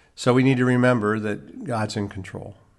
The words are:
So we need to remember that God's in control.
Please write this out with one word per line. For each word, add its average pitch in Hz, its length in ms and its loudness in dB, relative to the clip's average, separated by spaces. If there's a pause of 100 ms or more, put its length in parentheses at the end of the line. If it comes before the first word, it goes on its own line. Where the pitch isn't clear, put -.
(160)
So - 180 2
we 131 80 4
need 131 160 4
to 123 80 2
remember 123 540 2
that 107 440 -8
God's 110 320 -4
in 101 140 -4
control. 101 480 -14 (220)